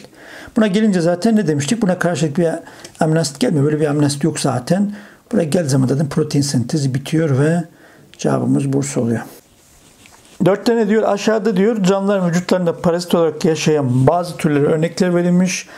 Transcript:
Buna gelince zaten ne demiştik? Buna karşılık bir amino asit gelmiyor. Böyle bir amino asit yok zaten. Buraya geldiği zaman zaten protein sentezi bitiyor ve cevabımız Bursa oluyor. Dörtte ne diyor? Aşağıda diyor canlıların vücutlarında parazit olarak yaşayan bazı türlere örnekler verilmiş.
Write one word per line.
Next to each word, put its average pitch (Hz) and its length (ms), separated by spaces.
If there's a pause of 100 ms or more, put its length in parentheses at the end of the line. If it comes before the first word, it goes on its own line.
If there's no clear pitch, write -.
(560)
Buna 220 100
gelince 202 340
zaten 175 360
ne 208 100
demiştik? 151 360
Buna 180 160
karşılık 156 400
bir 170 100 (520)
amino 160 200
asit - 200
gelmiyor. 170 240
Böyle 151 160
bir 160 60
amino 147 200
asit 143 180
yok 151 160
zaten. 170 520 (400)
Buraya 190 120
geldiği 160 240
zaman 131 180
zaten 139 220
protein 151 340
sentezi 135 520
bitiyor 143 440
ve 160 260 (540)
cevabımız 135 540
Bursa 135 280
oluyor. 117 200 (1200)
Dörtte 202 320
ne 220 120
diyor? 214 140
Aşağıda 202 540
diyor 208 260
canlıların 196 460
vücutlarında 175 520
parazit 175 340
olarak 160 300
yaşayan 147 640
bazı 165 300
türlere 147 280
örnekler 170 500
verilmiş. 180 640